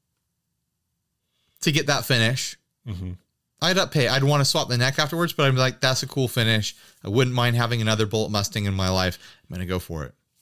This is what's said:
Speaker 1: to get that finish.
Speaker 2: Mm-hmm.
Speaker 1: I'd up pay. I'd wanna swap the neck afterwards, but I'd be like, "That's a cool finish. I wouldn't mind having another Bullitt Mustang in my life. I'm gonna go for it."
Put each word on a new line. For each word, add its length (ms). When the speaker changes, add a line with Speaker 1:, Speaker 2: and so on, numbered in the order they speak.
Speaker 1:
to 100
get 160
that 160
finish. 540
Speaker 2:
Mm-hmm. 240
Speaker 1:
I'd 160
up 140
pay. 180
I'd 160
wanna 180
swap 240
the 100
neck 220
afterwards, 320
but 160
I'd 40
be 60
like, 220
"That's 240
a 40
cool 200
finish. 480
I 20
wouldn't 280
mind 200
having 260
another 240
Bullitt 260
Mustang 340
in 80
my 160
life. 280
I'm 60
gonna 100
go 140
for 240
it." 100